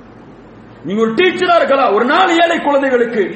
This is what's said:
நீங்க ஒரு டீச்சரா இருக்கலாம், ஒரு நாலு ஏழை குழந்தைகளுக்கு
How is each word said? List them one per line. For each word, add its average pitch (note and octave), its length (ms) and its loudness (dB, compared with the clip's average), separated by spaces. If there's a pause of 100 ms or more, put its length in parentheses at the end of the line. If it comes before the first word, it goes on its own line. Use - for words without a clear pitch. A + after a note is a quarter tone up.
(840)
நீங்க G3 180 -6
ஒரு A3+ 120 0
டீச்சரா F4+ 420 0
இருக்கலாம், C4 380 0
ஒரு A3+ 120 0
நாலு F4 320 0
ஏழை E4+ 220 2
குழந்தைகளுக்கு B3 600 0 (140)